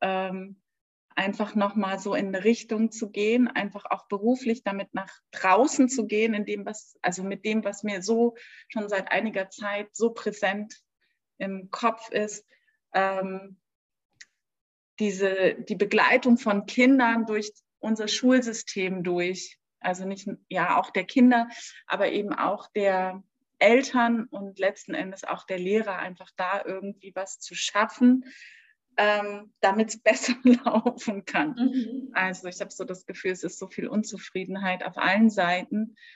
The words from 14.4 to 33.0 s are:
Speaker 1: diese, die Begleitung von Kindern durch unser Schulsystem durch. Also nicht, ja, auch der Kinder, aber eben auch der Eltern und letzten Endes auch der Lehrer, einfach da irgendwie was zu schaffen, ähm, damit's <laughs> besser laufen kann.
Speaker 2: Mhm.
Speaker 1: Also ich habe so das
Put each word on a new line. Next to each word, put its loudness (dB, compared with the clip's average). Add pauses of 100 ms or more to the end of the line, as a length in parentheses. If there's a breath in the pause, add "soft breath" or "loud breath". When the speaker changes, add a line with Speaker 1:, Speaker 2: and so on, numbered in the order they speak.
Speaker 1:
diese, 2
die -6
Begleitung 4
von 0
Kindern 4
durch -4 (280)
unser -2
Schulsystem 0
durch. -4 (220)
Also -4
nicht, -8 (200)
ja, 2
auch 0
der -2
Kinder, 6 (400 loud breath)
aber 0
eben -4
auch -4
der 0 (360)
Eltern 4
und -14
letzten -2
Endes -8
auch -8
der -6
Lehrer, -2
einfach -12
da -4
irgendwie -10
was -10
zu -16
schaffen, 4 (720 loud breath)
ähm, 0
damit's 2
<laughs> -20
besser 2
laufen 2
kann. 0
Speaker 2:
Mhm. -2
Speaker 1:
Also -2
ich -12
habe -10
so -8
das -10